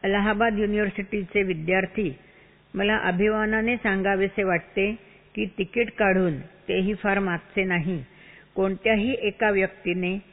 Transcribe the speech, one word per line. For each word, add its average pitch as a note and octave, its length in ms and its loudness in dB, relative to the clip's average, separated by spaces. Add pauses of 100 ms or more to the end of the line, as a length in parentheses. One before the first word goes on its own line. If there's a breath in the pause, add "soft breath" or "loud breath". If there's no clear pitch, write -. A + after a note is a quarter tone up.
अलाहाबाद G#3 540 2
युनिव्हर्सिटीचे G#3 840 -2
विद्यार्थी, F#3 680 0 (640 loud breath)
मला G3+ 220 2
अभिमानाने G#3+ 800 2
सांगावेसे G3 680 0
वाटते F#3+ 500 0 (420 loud breath)
की, G#3+ 120 -4 (120)
तिकीट A3 320 -2
काढून, F#3 500 2
तेही F#3+ 540 -2
फार G3 240 0
मागचे F#3+ 460 -2
नाही, F3 400 -2 (500 loud breath)
कोणत्याही G3+ 640 0
एका G#3 320 0
व्यक्तीने F#3 680 0 (140)